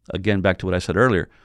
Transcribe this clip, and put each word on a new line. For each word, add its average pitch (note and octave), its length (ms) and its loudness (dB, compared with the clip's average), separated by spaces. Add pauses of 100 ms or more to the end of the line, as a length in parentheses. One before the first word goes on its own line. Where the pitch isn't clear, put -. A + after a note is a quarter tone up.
(140)
again, G2 260 -2
back F#2 180 0
to - 80 -8
what F#2 100 -2
I - 20 0
said F2 180 -4
earlier, G#2+ 320 2 (160)